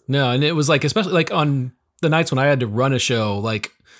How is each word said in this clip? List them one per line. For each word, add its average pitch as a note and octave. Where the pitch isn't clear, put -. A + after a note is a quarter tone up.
no, C3+
and C3+
it D3+
was, D3+
like, D3
especially, F3+
like, E3
on C#3+
the E3
nights E3
when C3
I C3+
had C#3+
to A#2+
run B2+
a B2
show, G#2+
like, A2